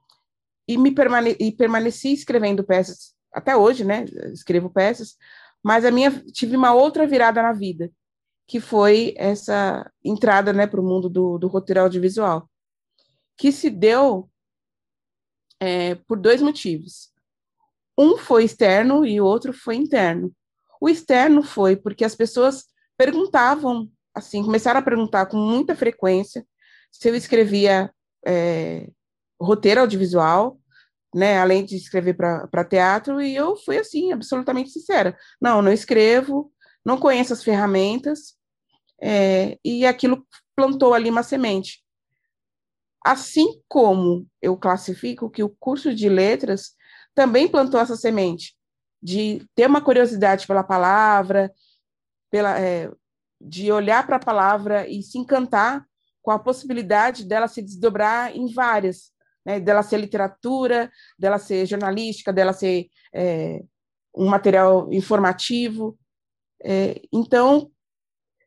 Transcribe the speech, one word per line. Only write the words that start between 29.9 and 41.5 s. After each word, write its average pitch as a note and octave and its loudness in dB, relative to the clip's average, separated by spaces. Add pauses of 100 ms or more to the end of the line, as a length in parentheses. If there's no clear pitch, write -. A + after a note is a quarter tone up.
né, G3 2
além F#3+ 2
de G3 -12
escrever F3+ -4
pra, F3 -4
pra F3 -2
teatro, G3 0
e C#4 -6
eu D#4 -2
fui, - -6
assim, F#4 -4
absolutamente B3+ -6
sincera. C4+ -2 (220)
"Não, A3+ 2
não G3 4
escrevo, A#3+ 2 (320)
não B3+ 0
conheço B3+ 2
as A3 -10
ferramentas", G#3 -2 (680)
é, G3 0
e A#3+ -2
aquilo B3+ 0 (300)
plantou C4+ 2
ali A#3 0
uma A#3 0
semente. A3 -6 (1200)